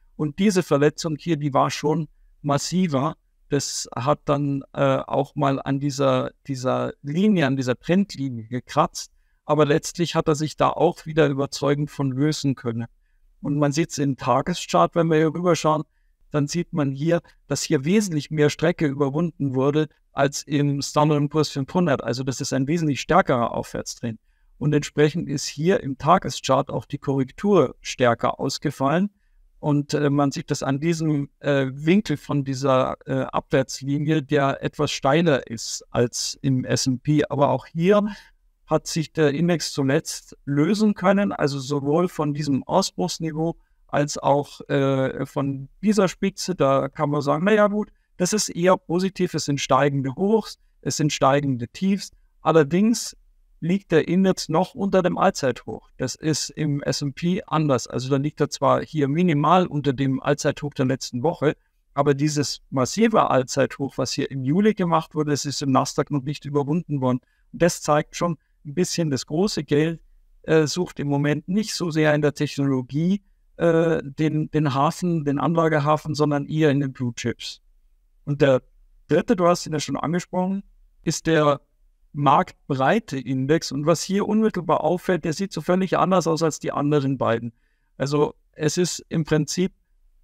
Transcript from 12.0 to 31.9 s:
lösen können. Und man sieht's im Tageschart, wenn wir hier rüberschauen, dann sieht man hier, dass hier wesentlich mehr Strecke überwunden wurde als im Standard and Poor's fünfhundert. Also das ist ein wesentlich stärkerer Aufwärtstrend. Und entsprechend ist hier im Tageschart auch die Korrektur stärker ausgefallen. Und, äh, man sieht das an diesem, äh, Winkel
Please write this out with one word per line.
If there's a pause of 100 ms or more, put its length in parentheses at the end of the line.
lösen
können. (540)
Und
man
sieht's
im
Tageschart,
wenn
wir
hier
rüberschauen, (480)
dann
sieht
man
hier, (280)
dass
hier
wesentlich
mehr
Strecke
überwunden
wurde (240)
als
im
Standard
and
Poor's
fünfhundert.
Also
das
ist
ein
wesentlich
stärkerer
Aufwärtstrend. (380)
Und
entsprechend
ist
hier
im
Tageschart
auch
die
Korrektur
stärker
ausgefallen. (480)
Und,
äh,
man
sieht
das
an
diesem,
äh,
Winkel